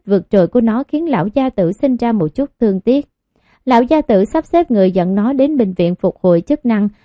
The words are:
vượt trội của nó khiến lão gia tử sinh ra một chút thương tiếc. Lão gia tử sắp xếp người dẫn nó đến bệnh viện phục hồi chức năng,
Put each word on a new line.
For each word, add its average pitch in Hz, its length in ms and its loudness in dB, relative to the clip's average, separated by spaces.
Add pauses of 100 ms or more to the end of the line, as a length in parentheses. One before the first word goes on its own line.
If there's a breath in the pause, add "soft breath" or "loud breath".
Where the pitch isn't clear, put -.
vượt 190 240 -2
trội 185 160 2
của 240 140 0
nó 226 280 0
khiến 330 200 -4
lão 196 180 -2
gia 262 240 -2
tử 180 220 -2
sinh 262 240 -2
ra 233 160 -2
một 175 220 -2
chút 285 160 -6 (100)
thương 196 200 0
tiếc. 269 280 0 (560)
Lão 247 180 2
gia 302 200 2
tử 202 220 2
sắp 320 220 -4
xếp 339 240 0
người 190 200 2
dẫn 185 240 -2
nó 208 180 0
đến 285 240 0
bệnh 208 160 0
viện 175 220 0
phục - 280 -4
hồi 175 180 4
chức 285 260 -4
năng, 208 220 0 (160 soft breath)